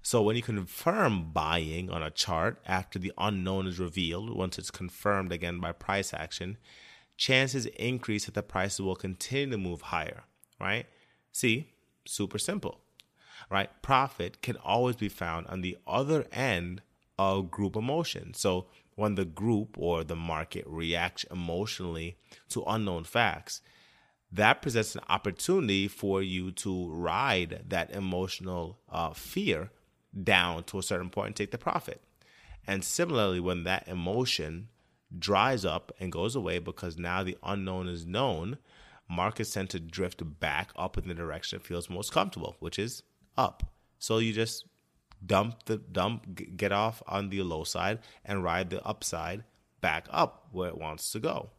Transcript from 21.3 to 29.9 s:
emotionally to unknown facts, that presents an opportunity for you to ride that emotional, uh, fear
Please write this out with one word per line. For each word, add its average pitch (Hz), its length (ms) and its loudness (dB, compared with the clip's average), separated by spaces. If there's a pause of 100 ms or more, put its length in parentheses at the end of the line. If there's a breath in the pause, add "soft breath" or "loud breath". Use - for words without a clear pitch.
emotionally 87 840 -4 (320 loud breath)
to - 180 -4
unknown 98 380 0
facts, 101 560 0 (720 soft breath)
that 107 300 6
presents 113 320 0
an - 140 -8
opportunity 101 760 2
for 95 340 0
you 92 300 -2
to 92 380 -2
ride 85 800 0
that 87 240 0
emotional, 92 880 -2 (120)
uh, 82 220 -2
fear 104 560 -2 (540)